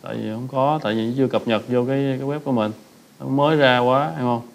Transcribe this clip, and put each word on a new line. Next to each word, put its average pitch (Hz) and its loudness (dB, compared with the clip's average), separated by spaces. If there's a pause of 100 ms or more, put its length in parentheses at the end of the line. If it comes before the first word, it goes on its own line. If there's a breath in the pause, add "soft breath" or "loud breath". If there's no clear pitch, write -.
Tại 113 -10
vì 110 -6
không 123 -8
có, 135 0
tại 107 0
vì 113 -2
chưa 131 2
cập 117 -2
nhật 110 0
vô 123 0
cái, 135 0
cái 135 -6
web 147 -4
của 143 -6
mình. 107 0 (480)
Nó 135 -12
mới 143 2
ra 127 4
quá, 135 2
hiểu 127 -2
không? 120 0 (140)